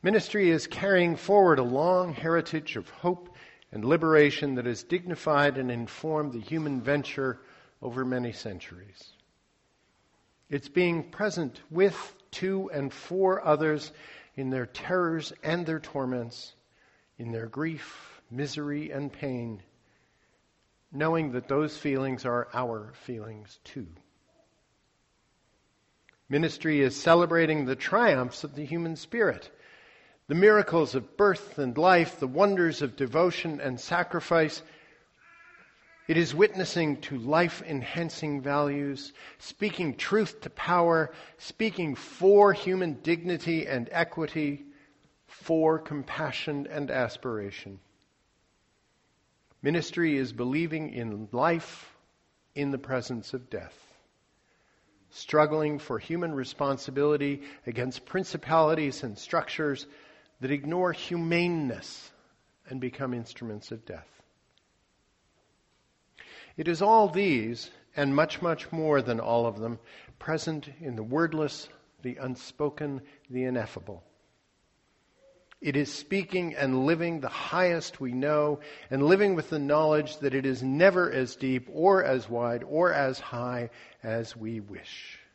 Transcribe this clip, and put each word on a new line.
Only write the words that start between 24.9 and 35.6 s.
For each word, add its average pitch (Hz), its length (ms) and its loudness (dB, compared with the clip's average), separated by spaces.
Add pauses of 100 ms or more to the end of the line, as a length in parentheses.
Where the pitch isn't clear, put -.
Ministry 151 520 2
is 127 140 4
celebrating 165 680 4
the 131 100 -2
triumphs 139 680 2
of 143 100 -12
the 139 120 -10
human 165 320 -4
spirit, 202 520 -2 (800)
the 143 60 -2
miracles 175 640 6
of - 220 -6
birth 196 420 2
and 127 180 -2
life, 175 420 6
the 143 60 -2
wonders 170 560 2
of 127 140 -4
devotion 156 640 0
and 127 180 -4
sacrifice. 170 840 0 (1400)